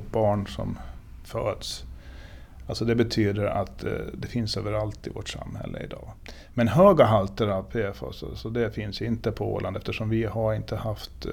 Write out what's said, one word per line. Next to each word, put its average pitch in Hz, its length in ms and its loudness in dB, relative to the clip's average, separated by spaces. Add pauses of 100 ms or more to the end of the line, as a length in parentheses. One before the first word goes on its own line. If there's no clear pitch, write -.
(100)
barn 104 360 2
som 98 320 -4 (460)
föds. - 600 -4 (840)
Alltså, - 160 -2
det 117 100 4
betyder 104 500 4
att, - 400 -2
eh, - 60 -2 (240)
det - 140 -6
finns 113 280 -2
överallt 104 500 -4
i - 40 -6
vårt - 180 -8
samhälle - 560 -8
idag. - 240 -10 (460)
Men 120 140 4
höga 160 360 10
halter 104 440 4
av 95 140 0
P 113 200 -2
F 98 200 -4
A 65 80 -6
S, - 60 -10
så, - 200 -10
så 113 120 -6
det 113 220 0
finns 104 320 -6
inte 110 300 0
på 104 220 -2
Åland, 95 220 -2
eftersom 107 320 -4
vi 113 160 4
har 110 300 0
inte 107 220 -2
haft, - 560 -6